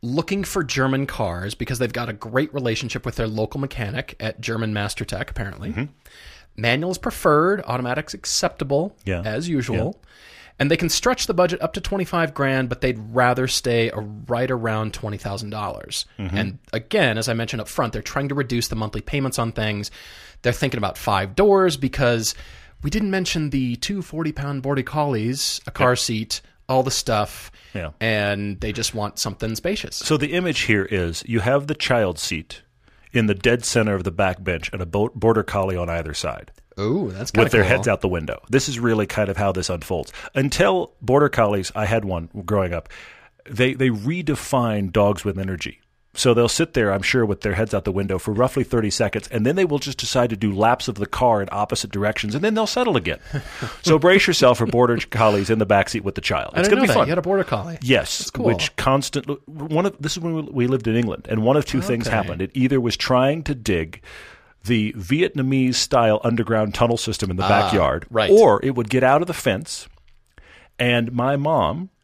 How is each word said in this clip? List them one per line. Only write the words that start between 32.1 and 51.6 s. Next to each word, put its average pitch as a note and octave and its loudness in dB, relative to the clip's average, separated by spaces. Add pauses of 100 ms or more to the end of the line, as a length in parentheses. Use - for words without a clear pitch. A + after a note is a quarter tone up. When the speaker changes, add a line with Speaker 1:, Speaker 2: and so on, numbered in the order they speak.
Speaker 2:
seat - -8 (540)
in A2+ 4
the G#2 2
dead A#2 2
center G#2+ 2
of F#2 -2
the G2 -2
back F#2 0
bench E2+ -4
and F#2 -6
a F2 -6
bo-, G2+ 0
border A2 2
collie F#2+ -2
on F2 -4
either E2 -4
side. - -8 (260)
Speaker 1:
Ooh, A#2+ -2
that's F#2+ -8
kinda - 4
Speaker 2:
With - 0
their A2 6
Speaker 1:
cool. F#2 4
Speaker 2:
heads A#2+ 2
out G2+ 2
the G2 0
window. E2 -4
This C3 2
is B2+ -6
really A2+ 2
kind G#2 -2
of F#2+ -2
how G2 0
this F2+ -2
unfolds. E2+ -4 (220)
Until E3+ 2 (100)
border C#3 4
collies, G#2 2
I G#2+ -2
had G#2 0
one E2+ -6 (160)
growing F#2+ 0
up, E2 -6 (560)
they, B2+ 0
they C3 2
redefine A#2+ -2
dogs G2+ 2
with F#2+ -2
energy. F#2+ -6 (340)
So - 4
they'll A#2 6
sit - 0
there, G#2+ 4
I'm G2 0
sure, B2 2
with G2+ -2
their G2+ 0
heads G#2+ -2
out G2 -2
the G2+ 0
window G2 -2
for G#2+ -4
roughly B2 2
thirty A2 0
seconds, G#2 -2
and A2 -2
then D3 2
they F#3+ 2
will D3 0
just C3 -8
decide B2 0
to A2 -4
do G2+ 0
laps A2+ 2
of A2+ -6
the G2+ -4
car A#2 2
in F#2 -6
opposite G#2 -4